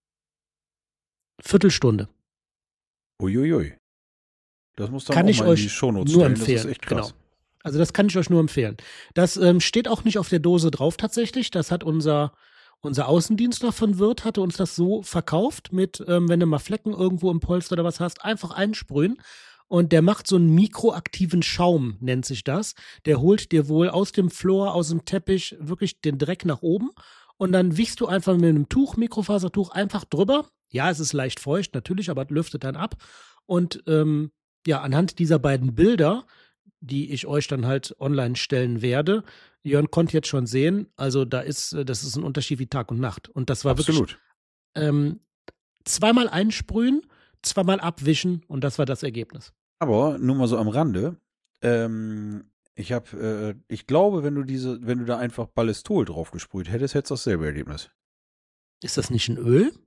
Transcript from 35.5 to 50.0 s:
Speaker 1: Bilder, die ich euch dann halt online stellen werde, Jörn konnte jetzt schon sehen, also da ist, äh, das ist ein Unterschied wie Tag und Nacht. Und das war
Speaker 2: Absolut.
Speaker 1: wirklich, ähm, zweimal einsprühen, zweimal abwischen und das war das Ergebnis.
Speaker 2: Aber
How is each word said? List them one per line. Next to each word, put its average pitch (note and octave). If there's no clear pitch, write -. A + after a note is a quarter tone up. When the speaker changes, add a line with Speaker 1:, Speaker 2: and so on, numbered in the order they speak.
Speaker 1:
Bilder, F#3
die C#3
ich C3
euch C#3+
dann C3
halt C3+
online C3
stellen B2
werde, D3+
Jörn C#3+
konnte E3+
jetzt D#3+
schon C3
sehen, D3+
also C3+
da B2+
ist, -
äh, D3
das B2+
ist B2
ein D3+
Unterschied C3+
wie B2+
Tag B2+
und A#2+
Nacht. A#2+
Und C3
das B2+
war C#3
Speaker 2:
Absolut. D#3
Speaker 1:
wirklich, -
ähm, D3
zweimal A#3
einsprühen, A3
zweimal F#3+
abwischen E3
und C#3
das C#3
war C#3
das B2+
Ergebnis. A#2
Speaker 2:
Aber C#3